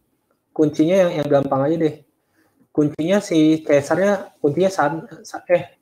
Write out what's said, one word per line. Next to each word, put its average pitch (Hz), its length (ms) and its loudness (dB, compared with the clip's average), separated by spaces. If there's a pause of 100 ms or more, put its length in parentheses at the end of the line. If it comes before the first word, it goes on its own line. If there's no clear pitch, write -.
(500)
kuncinya 160 560 2
yang, 165 160 -4
yang 143 60 -4
gampang 139 420 0
aja 170 80 0
deh. 156 180 -2 (760)
Kuncinya 156 480 0
si 156 400 2
Caesar-nya, 175 800 0
kuncinya 165 320 0
sa-, 156 320 -2 (160)
sa-, - 320 -18
eh, - 300 -2